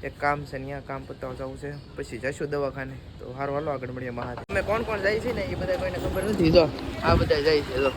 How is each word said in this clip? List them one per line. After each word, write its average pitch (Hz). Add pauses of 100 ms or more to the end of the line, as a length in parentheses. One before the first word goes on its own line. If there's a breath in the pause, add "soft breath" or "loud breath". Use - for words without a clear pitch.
એક 139
કામ 147
છે 135
ને 131
ત્યાં 139
કામ 135
પતાવવા 135
જાવું 131
છે. 143 (220)
પછી 135
જઈશું 135
દવાખાને. 135 (260)
તો 123
હારું 139
હાલો 151
આગળ 127
મળીએ 127
મહાદેવ. 120
અમે 196
કોણ 220
કોણ 220
જાય 208
છે 240
ને 214
એ 180
બધા 185
કોઈને 185
ખબર 185
નથી. 180
જો 165 (340)
આ 170
બધા 160
જાય 151
છે 135
જો. 135